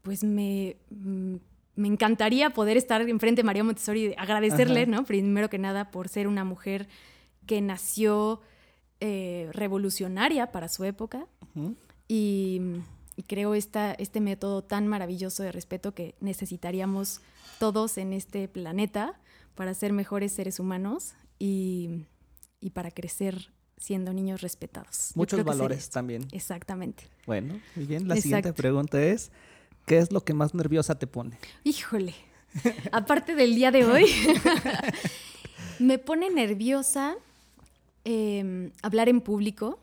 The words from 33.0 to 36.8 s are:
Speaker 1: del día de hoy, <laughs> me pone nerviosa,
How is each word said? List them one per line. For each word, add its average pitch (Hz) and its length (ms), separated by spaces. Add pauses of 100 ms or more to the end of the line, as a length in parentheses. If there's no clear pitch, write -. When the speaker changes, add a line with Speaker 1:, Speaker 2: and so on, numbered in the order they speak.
Speaker 1:
del 247 220
día 254 160
de 254 140
hoy, 277 200
<laughs> - 1700
me 262 180
pone 320 320
nerviosa, 269 880 (880)